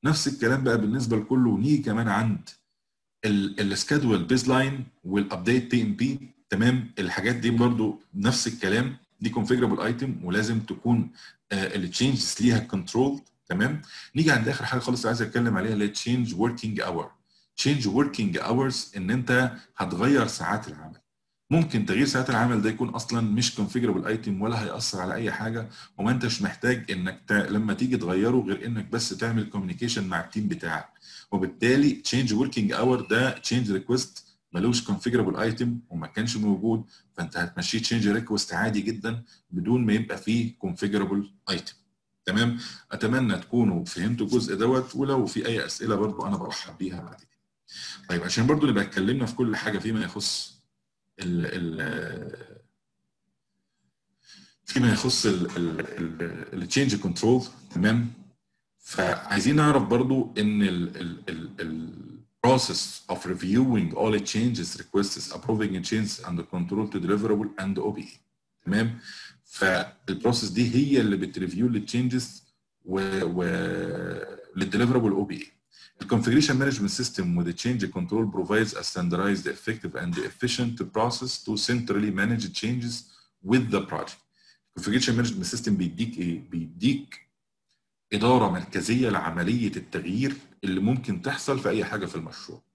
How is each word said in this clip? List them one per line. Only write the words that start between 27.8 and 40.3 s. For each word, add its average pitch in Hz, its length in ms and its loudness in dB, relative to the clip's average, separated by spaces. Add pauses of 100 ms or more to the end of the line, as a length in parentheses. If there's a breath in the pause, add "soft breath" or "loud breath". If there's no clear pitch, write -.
تغيره 98 400 2 (100)
غير 98 180 -4
انك 113 240 -4
بس 113 200 -2
تعمل 113 400 -2
كوميونيكيشن 98 580 -4
مع 87 160 -2
التيم 107 240 -4
بتاعك. 82 420 -4 (420 loud breath)
وبالتالي 127 600 4
تشينج 123 420 0
وركينج 113 380 2
اور 123 300 2
ده 123 280 2
تشينج 117 420 -2
ريكويست 117 540 -2 (280 soft breath)
ملوش 117 300 2
كونفيجرابل 107 540 0
ايتم 120 420 -2 (100)
وما 80 180 -8
كانش 117 300 -4
موجود، 107 480 0 (280 soft breath)
فانت 85 240 -8
هتمشيه 87 420 -4
تشينج 113 280 0
ريكويست 107 460 0
عادي 104 280 0
جدا 113 420 -4 (280 soft breath)
بدون 110 340 2
ما 104 80 4
يبقى 110 240 0
فيه 113 400 0